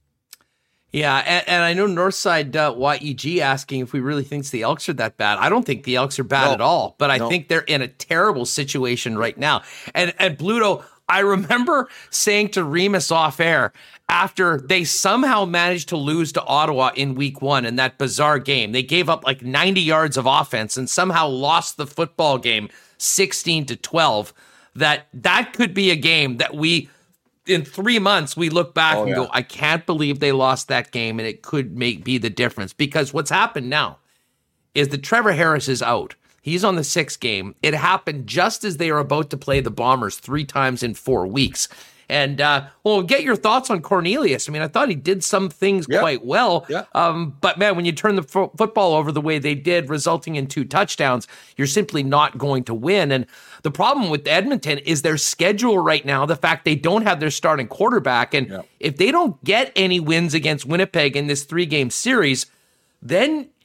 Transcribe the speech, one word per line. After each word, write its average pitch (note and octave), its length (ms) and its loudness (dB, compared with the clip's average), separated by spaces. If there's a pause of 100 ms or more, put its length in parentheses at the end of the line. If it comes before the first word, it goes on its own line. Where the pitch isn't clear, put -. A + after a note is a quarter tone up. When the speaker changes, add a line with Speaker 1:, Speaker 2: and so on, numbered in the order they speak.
(920)
Speaker 1:
Yeah, C#3+ 340 2
and, F3 220 0
and F3 140 2
I E3+ 100 2
know F#3+ 140 0
Northside, F3 680 0
uh, D3+ 200 0
Y C3+ 260 0
E C#3+ 140 -6
G D#3+ 260 -4
asking C3+ 400 -2
if B2 140 -8
we C#3+ 60 -2
really C#3 240 -2
thinks C#3 260 -8
the A2+ 120 -4
Elks C#3+ 280 -2
are D#3 40 -4
that A#2 220 -4
bad. G#2 220 0
I C#3 100 2
don't A3 160 2
think B2+ 200 -4
the B2+ 120 0
Elks C#3 220 -2
are C3+ 60 -2
bad C3+ 240 2
Speaker 2:
No. C#3 40 4
Speaker 1:
at A#2 80 -2
all, C3 380 0
but C#3+ 120 2
I C3 80 4
Speaker 2:
No. A#2 120 -2
Speaker 1:
think F3 180 -2
they're E3 120 2
in D3 200 0
a A#2+ 80 -4
terrible E3 560 0
situation B2+ 720 -2
right A2+ 220 -2
now. C#3+ 240 0 (320)
And, F3 240 0
and F#3 180 0
Bluto, G3+ 480 0 (240)
I F#3 120 2
remember A#3+ 680 0 (220)
saying G#3 400 0
to F#3 140 -2
Remus F3 460 0
off D#3+ 300 0
air D#3+ 320 2 (380)
after F3 480 0
they E3+ 260 0
somehow A3 640 2
managed F3 440 0
to F3 60 -2
lose D#3 360 -2
to - 120 -4
Ottawa C3+ 500 2
in C3+ 200 -2
week C#3 260 -4
one C3+ 240 0
in A#2 120 -2
that C3 200 0
bizarre C#3+ 420 2
game. A#2+ 340 0
They B2+ 100 0
gave D3 260 0
up, D#3+ 160 -2
like, C3+ 180 -2
ninety D#3+ 380 0
yards D#3 380 2
of B2 80 0
offense C3 500 0
and B2+ 140 -4
somehow E3+ 380 2
lost C#3+ 500 -2
the D3 80 -6
football D#3 500 0
game A2 320 -2 (300)
sixteen E3+ 680 0
to A#2 100 -8
twelve, C3 580 0 (400)
that D3 400 0
that F3+ 400 0
could A#3+ 180 0
be G3 180 2
a E3+ 60 2
game D3 400 2
that C3+ 180 -4
we, D3+ 340 0 (580)
in E3+ 180 0
three A3 340 0
months, F#3+ 380 0
we E3 120 0
look E3+ 240 0
back D#3+ 240 2
Speaker 2:
Oh, G#2+ 60 0
Speaker 1:
and G#2 80 0
Speaker 2:
yeah. - 60 -2
Speaker 1:
go, B2+ 160 -2
"I B2+ 100 0
can't D#3+ 420 -2
believe D3 360 -2
they C#3+ 120 2
lost C3 360 0
that B2 240 -4
game," A2+ 260 -4
and A2+ 80 -4
it G#2+ 160 -10
could B2 340 -4
make, A#2+ 280 -2
be B2+ 120 0
the A2+ 140 -2
difference. A2 420 -4
Because D3 400 -2
what's C#3 180 -4
happened F3 380 0
now C3 300 -2 (760)
is C#3+ 140 2
that C#3 140 -6
Trevor A3 300 2
Harris D#3 360 2
is B2+ 140 -2
out. A#2 320 0 (280)
He's F3 220 -2
on F#3+ 120 2
the D#3 80 -2
sixth - 360 -4
game. G2+ 420 -4
It D#3 120 2
happened D3 520 -2
just F3 380 0
as F#3 120 -4
they E3 140 0
are D3+ 80 2
about D3 320 0
to C3+ 60 -8
play C#3 240 0
the A#2 100 -4
Bombers A#2 460 0
three D3 280 -6
times C3 380 0
in A#2 120 -4
four G#2 320 0
weeks. A#2 420 -2 (400)
And, C#3+ 340 -2
uh, C#3+ 240 2 (180)
well, G#3 180 4
get G#3+ 200 0
your B3 140 0
thoughts A#3 340 0
on G3 100 -2
Cornelius. F3 640 0
I D3+ 60 -8
mean, D3+ 80 -4
I D#3 80 -2
thought B3 220 0
he F3+ 40 -2
did F3 300 -2
some F#3+ 240 0
things F#3+ 400 0
Speaker 2:
Yeah. D#3 120 2
Speaker 1:
quite F#3+ 260 0
well. F3 420 2
Speaker 2:
Yeah. D#3 160 -4 (100)
Speaker 1:
Um, E3+ 460 0
but, E3+ 180 0
man, G3+ 160 2
when F3 120 -2
you E3+ 60 0
turn G3+ 240 0
the F3+ 80 0
fo-, F#3 340 -2
football F3 360 2
over D3+ 180 2
the D3 80 -2
way D#3 180 0
they D3 160 -2
did, D#3+ 340 0
resulting D#3 480 -2
in C3+ 100 -4
two C#3 180 -4
touchdowns, C#3 640 0 (300)
you're C#3 120 0
simply D#3 340 0
not C#3+ 340 2
going C3+ 280 -2
to A#2 100 -6
win. D3+ 380 2
And C3 120 2 (380)
the D#3 80 -2
problem G#3+ 400 2
with C#3+ 160 -2
Edmonton E3 520 0
is D#3 220 -2
their D#3 160 2
schedule G#3 600 2
right D#3 260 2
now, C#3 220 0
the D#3 100 0
fact E3 300 0
they D#3 80 4
don't F3 280 2
have F#3 180 2
their D3+ 100 0
starting C#3+ 380 0
quarterback. C3+ 640 0
And C3 140 -2
Speaker 2:
Yeah. F#2+ 140 -10 (180)
Speaker 1:
if C#3+ 180 -2
they G3+ 120 4
don't D4+ 340 0
get A#3 300 0
any F#3 260 2
wins D#3+ 340 2
against D#3 320 -2
Winnipeg E3 500 0
in C#3+ 120 -2
this C#3 160 -2
three-game D#3 440 -2
series, E3+ 560 0 (560)
then B3+ 480 0 (160)